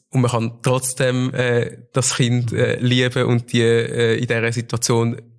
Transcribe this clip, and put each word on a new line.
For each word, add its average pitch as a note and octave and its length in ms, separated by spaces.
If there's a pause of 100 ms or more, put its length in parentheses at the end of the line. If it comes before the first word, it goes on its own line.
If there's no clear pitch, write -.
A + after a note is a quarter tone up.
und C3 120
man B2 100
kann A2+ 320
trotzdem, B2+ 720
äh, A#2+ 440 (160)
das - 220
Kind, A#2+ 380
äh, A#2+ 260
lieben B2 460
und A#2+ 260
die, A#2+ 100
äh, A#2 560
in A#2+ 100
dieser A#2 260
Situation A#2 680 (180)